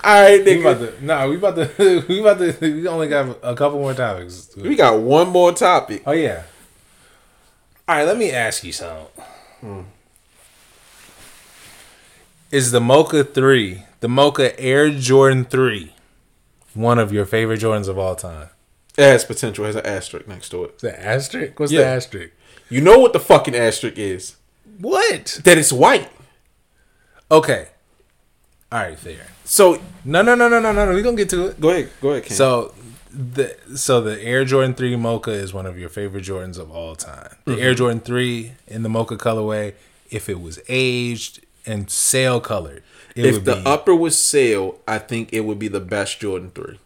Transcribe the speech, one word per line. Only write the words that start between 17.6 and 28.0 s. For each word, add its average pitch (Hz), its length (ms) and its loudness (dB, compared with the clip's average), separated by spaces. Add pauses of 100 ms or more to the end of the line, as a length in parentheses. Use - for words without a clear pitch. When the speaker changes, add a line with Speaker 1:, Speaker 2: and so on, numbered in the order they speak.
Speaker 2:
Jordans 107 280 -2
of 95 100 -6
all 92 180 -4
time? 78 320 -16 (480)
Speaker 1:
It 147 60 6
has 135 220 8
potential. 104 400 -8
It 107 40 -4
has 107 80 -6
an 107 100 -8
asterisk 95 400 -10
next 90 240 -18
to 90 140 -8
it. - 160 -18
Speaker 2:
The 101 180 -10
asterisk? 135 640 -6
What's 143 120 -2
Speaker 1:
Yeah. 147 100 2
Speaker 2:
the 131 40 4
asterisk? 123 460 -8 (380)
Speaker 1:
You 123 100 -2
know 196 180 10
what 240 140 6
the - 80 0
fucking 147 340 4
asterisk 113 440 -2
is. 95 380 -8 (420)
Speaker 2:
What? 381 680 -4
Speaker 1:
That 175 140 8
it's 151 140 0
white. 165 360 4 (1200)
Speaker 2:
Okay. 147 380 2 (1040)